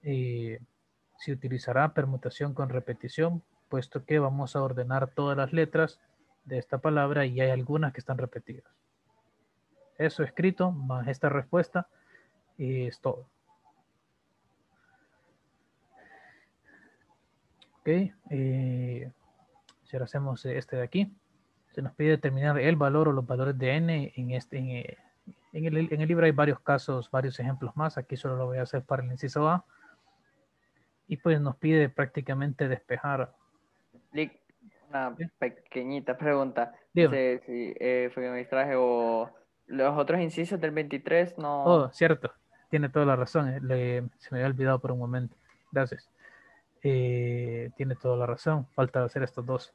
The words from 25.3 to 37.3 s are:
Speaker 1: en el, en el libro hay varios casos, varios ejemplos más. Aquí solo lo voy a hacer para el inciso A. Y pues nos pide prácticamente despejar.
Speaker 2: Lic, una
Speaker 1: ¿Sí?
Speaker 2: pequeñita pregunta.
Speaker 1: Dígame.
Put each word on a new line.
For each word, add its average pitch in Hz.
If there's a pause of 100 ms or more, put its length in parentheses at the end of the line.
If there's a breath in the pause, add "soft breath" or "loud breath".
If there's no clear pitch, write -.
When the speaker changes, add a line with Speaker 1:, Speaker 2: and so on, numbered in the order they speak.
Speaker 1:
en 156
el, 160 (160)
en 151
el 156
libro 165
hay 160
varios 147
casos, 135
varios 131
ejemplos 127
más. 156
Aquí 131
solo 131
lo 127
voy 127
a 127
hacer 127
para 131
el 123
inciso 143
A. 180 (1400 soft breath)
Y 175
pues 156
nos 139
pide 156
prácticamente 139
despejar. 131 (800)
Speaker 2:
Lic, - (520)
una 131
Speaker 1:
¿Sí? 165 (140)
Speaker 2:
pequeñita 127
pregunta. 135 (180 loud breath)
Speaker 1:
Dígame. 135